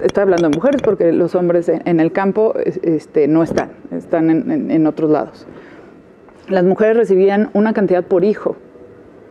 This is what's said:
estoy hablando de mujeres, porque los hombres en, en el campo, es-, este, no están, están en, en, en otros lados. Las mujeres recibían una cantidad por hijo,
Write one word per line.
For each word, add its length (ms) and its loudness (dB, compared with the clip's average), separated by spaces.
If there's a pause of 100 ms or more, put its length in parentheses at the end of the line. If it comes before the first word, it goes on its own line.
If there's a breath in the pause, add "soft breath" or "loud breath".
estoy 200 0
hablando 260 2
de 60 0
mujeres, 260 0
porque 320 0
los 200 0
hombres 360 0
en, 160 0
en 140 2
el 120 0
campo, 520 0
es-, 200 -6
este, 440 -2
no 140 2
están, 280 -4 (220)
están 380 -2
en, 220 0
en, 180 -4
en 160 2
otros 240 -2
lados. 380 -4 (1000 loud breath)
Las 160 2
mujeres 320 2
recibían 560 2
una 200 2
cantidad 300 0
por 220 0
hijo, 320 -2 (720)